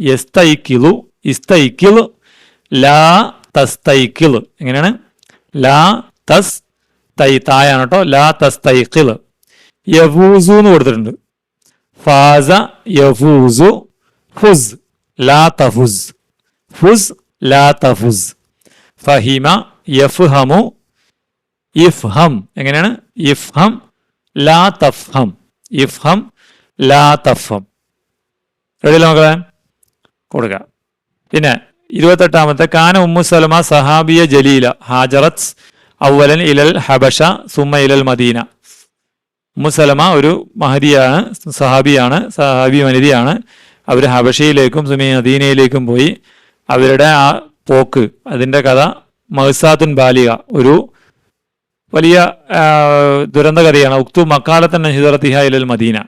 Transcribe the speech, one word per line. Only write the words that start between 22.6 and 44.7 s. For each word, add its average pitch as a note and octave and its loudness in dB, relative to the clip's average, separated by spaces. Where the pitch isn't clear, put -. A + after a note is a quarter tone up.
ഇഫ്ഹം D#3 -4
ലാ D#3+ 2
തഫ്ഹം, C3 -4
ഇഫ്ഹം D#3 -4
ലാ C#3+ 2
തഫ്ഹം. A2+ -4
റെഡിയല്ലേ D#3+ 2
മക്കളെ? D#3 2
കൊടുക്കുക. A#2 -8
പിന്നെ D3 -2
ഇരുപത്തെട്ടാമത്തെ, D#3+ 0
കാന E3+ 0
ഉമ്മു F3 0
സലമ D#3+ 0
സഹാബിയ D#3+ 0
ജലീല C3+ 2
ഹാജറത്ത് C3 -2
അവലൻ C#3+ 2
ഇലൽ D3+ 0
ഹബഷ C3+ 0
സുമ്മ C#3+ -4
ഇലൽ C3+ 0
മദീന. A#2+ -2
ഉമ്മു C#3+ -4
സലമ D3 0
ഒരു D#3 -2
മഹദിയാണ്, C#3+ 0
സഹാബിയാണ്, C3+ -2
സഹാബി C3+ -2
വനിതയാണ്. C3 0
അവര് B2+ 0
ഹബഷയിലേക്കും C3 0